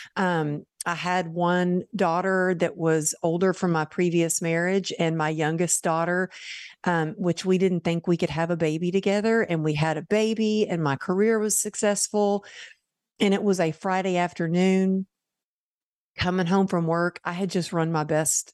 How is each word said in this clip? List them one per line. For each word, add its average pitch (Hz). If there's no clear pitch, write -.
um, 160
I 175
had 175
one 180
daughter 185
that 165
was 160
older 175
from 180
my 156
previous 170
marriage 175
and 165
my 156
youngest 160
daughter, 175
um, 165
which 180
we 185
didn't 180
think 170
we 175
could 170
have 165
a 175
baby 160
together. 202
And 165
we 151
had 156
a 151
baby, 214
and 170
my 139
career 208
was 208
successful. 202
And 202
it 202
was 196
a 165
Friday 185
afternoon. 190
Coming 180
home 196
from 170
work, 170
I 175
had 180
just 175
run 165
my 156
best 156